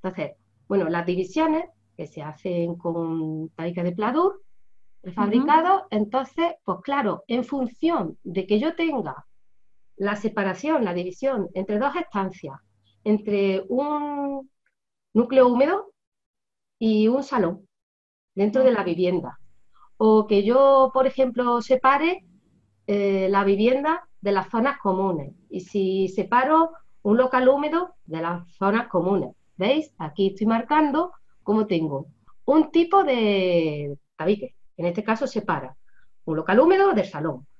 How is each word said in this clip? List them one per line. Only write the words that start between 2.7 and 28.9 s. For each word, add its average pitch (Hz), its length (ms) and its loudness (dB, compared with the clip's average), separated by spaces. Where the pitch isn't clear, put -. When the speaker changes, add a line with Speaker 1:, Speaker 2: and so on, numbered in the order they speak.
Speaker 1:
con 165 800 -6
tabique 175 280 -6
de 175 100 -4
pladur, 254 480 -2
prefabricado, 262 760 2
Speaker 2:
Ujú. 381 140 -6
Speaker 1:
entonces, 254 640 -2
pues 180 180 -4
claro, 277 440 -2
en 247 180 -2
función 269 760 -4
de 180 220 -6
que 208 140 2
yo 330 160 -2
tenga 254 500 -4
la 202 220 -4
separación, 220 680 -2
la 175 100 -2
división 180 600 -4
entre 202 260 -4
dos 277 160 -2
estancias, 190 640 -8
entre 202 640 0
un 285 800 -4
núcleo 247 340 4
húmedo 285 460 0
y 220 300 2
un 269 160 0
salón 214 420 -2
dentro 214 280 2
de 254 80 6
la 214 100 0
Speaker 2:
Ujú. 180 80 -4
Speaker 1:
vivienda, 170 500 -2
o 220 320 4
que 202 160 2
yo, 269 500 6
por 262 140 2
ejemplo, 247 540 0
separe 277 640 2
eh, 196 420 0
la 202 140 2
vivienda 254 640 0
de 202 100 -2
las 196 180 -2
zonas 254 300 -2
comunes 185 540 -4
y 185 120 -10
si 190 480 -2
separo 277 640 2
un 208 140 2
local 254 320 2
húmedo 302 440 0
de 160 160 -10
las 175 260 -6
zonas 208 300 0
comunes. 175 480 -2